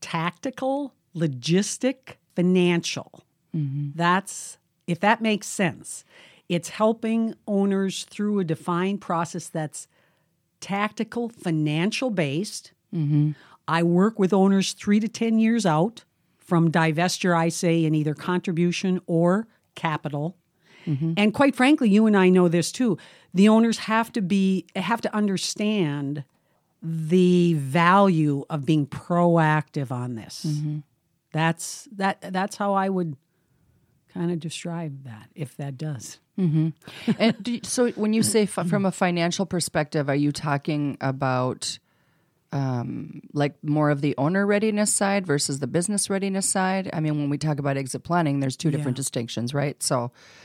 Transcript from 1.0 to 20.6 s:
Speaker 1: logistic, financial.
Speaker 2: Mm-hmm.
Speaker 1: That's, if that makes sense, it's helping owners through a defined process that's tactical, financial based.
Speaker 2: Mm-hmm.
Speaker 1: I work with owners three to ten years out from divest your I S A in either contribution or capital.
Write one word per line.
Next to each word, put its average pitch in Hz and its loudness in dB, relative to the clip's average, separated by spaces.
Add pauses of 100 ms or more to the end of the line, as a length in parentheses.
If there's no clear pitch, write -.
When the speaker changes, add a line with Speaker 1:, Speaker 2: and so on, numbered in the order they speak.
Speaker 1:
logistic, 170 -2 (200)
financial. 175 0 (320)
Speaker 2:
Mm-hmm. 143 -4
Speaker 1:
That's, 175 -2 (280)
if 170 -4
that 226 2
makes 220 -2
sense, - -6 (460)
it's 175 -4
helping 226 0 (120)
owners 196 0
through 208 -4
a 190 0
defined 175 -2
process 170 -4
that's - -8 (720)
tactical, 214 -4
financial 165 0
based. 170 -4 (200)
Speaker 2:
Mm-hmm. 151 2 (360)
Speaker 1:
I 165 0
work 180 2
with 190 2
owners 196 4
three 208 2
to 220 -2
ten 226 0
years 220 2
out 170 2 (340)
from 170 2
divest 160 0
your 180 2
I 165 2
S - -6
A 165 2
in 156 2
either 151 0
contribution 180 -2
or 175 2 (280)
capital. 151 -4 (520)